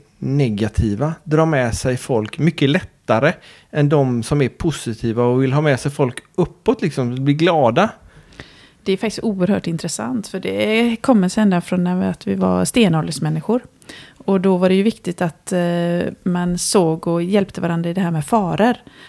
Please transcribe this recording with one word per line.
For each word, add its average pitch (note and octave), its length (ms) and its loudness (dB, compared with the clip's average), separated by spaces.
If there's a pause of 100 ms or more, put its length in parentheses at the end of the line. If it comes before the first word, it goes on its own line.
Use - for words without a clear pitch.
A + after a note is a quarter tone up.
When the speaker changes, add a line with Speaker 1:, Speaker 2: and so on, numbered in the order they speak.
(180)
Speaker 1:
negativa A#2+ 960 0 (100)
drar D#3 220 2
med B2+ 280 0
sig B2+ 220 -2
folk A2 420 -4
mycket D3 320 2
lättare C#3+ 640 0 (380)
än D3 180 2
de C3 340 2
som D3 200 0
är A#2+ 60 2
positiva A#2+ 760 -4
och B2 180 2
vill C3 100 0
ha D3 80 2
med D3+ 200 2
sig C#3 120 -4
folk C3 260 -2 (160)
uppåt, - 480 -2
liksom, C3+ 420 -2
bli C#3+ 100 4
glada? D#3+ 560 2 (920)
Speaker 2:
Det G3 100 -2
är F#3+ 40 0
faktiskt - 280 -6
oerhört F#3+ 420 0
intressant, G3 600 -6
för F#3+ 120 -10
det G#3+ 600 0
kommer G3+ 280 4
sig G#3+ 140 0
ända F#3 180 4
från F3+ 240 -2
när F3+ 160 0
vi, F#3+ 60 0
att F3+ 200 -6
vi G3 80 -2
var F#3 300 2
stenåldersmänniskor. E3 960 0 (600)
Och G3 160 2
då F#3+ 160 2
var F#3 120 2
det F#3 60 4
ju G3 80 4
viktigt G3 400 -2
att, - 300 -6
eh, F3 600 0 (100)
man F3 360 -2
såg E3 480 0
och E3+ 160 0
hjälpte F#3+ 380 -2
varandra E3+ 300 -2
i E3+ 40 -4
det F#3+ 60 -4
här F3 100 -2
med D#3 140 -2
faror. G#3 500 0 (340)